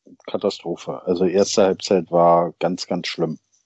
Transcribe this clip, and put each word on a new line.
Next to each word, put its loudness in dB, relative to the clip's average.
Katastrophe. -6
Also 0
erste 2
Halbzeit 0
war 4
ganz, -4
ganz -6
schlimm. -4